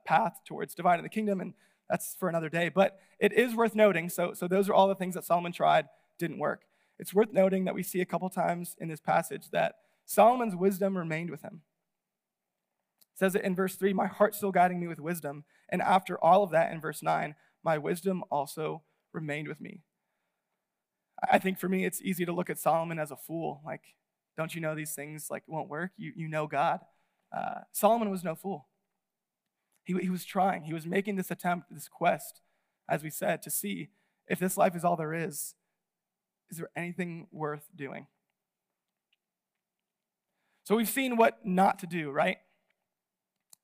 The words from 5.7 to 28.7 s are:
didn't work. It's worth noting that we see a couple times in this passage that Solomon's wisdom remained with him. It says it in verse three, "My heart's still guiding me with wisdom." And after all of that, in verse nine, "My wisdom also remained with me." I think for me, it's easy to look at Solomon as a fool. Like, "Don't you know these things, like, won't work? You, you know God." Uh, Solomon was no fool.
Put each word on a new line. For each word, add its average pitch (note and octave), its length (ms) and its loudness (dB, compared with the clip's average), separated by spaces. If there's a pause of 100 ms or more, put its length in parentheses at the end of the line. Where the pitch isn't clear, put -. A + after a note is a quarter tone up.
didn't E3 200 -4
work. D3 240 -2 (360)
It's - 160 -12
worth G#3+ 180 4
noting F#3+ 320 4
that F3+ 100 -2
we F#3 80 -4
see F3+ 180 -4
a F#3 60 0
couple F3 220 -4
times F3 500 -4
in E3 100 -8
this D#3 120 -8
passage - 520 0
that - 240 0 (280)
Solomon's A3+ 520 4
wisdom F#3+ 400 0
remained E3 340 -4
with - 120 -12
him. - 200 -16 (1500)
It - 40 -16
says F#3+ 160 2
it G#3 100 -2
in F#3+ 100 0
verse F#3 200 -2
three, G3 180 0
"My G3 140 0
heart's G#3 320 2
still G3 140 -2
guiding F3+ 260 4
me F3 80 -4
with D#3+ 140 -10
wisdom." D3+ 440 -8 (240)
And - 140 -2
after F3+ 400 2
all F#3+ 220 8
of F3+ 80 -2
that, D#3+ 200 2
in E3 80 -8
verse D#3+ 220 -8
nine, D#3+ 320 -2 (300)
"My E3 140 2
wisdom F3 520 -2
also D#3 520 -4 (300)
remained D3+ 360 -6
with D3+ 120 -12
me." - 220 -16 (1500)
I G3+ 80 6
think F#3+ 200 0
for F3+ 100 -4
me, F#3+ 160 0
it's F3+ 160 -4
easy F3+ 240 -4
to F3 80 -4
look F3 160 -4
at D3 120 -6
Solomon E3 380 0
as D3+ 120 -6
a C3+ 60 -12
fool. D3+ 500 -8
Like, D3 160 -12 (540)
"Don't D#3+ 180 -6
you E3+ 60 -8
know D#3 140 -4
these D#3 200 -8
things, D3+ 360 -12
like, C#3+ 180 -8
won't D3 200 -6
work? D#3+ 280 -6
You, D#3+ 180 -10
you D#3+ 140 -8
know D#3 180 -2
God." D#3 340 0 (560)
Uh, - 260 -6 (100)
Solomon A3 360 2
was F#3+ 160 -6
no D#3+ 100 -4
fool. E3+ 340 -10 (1160)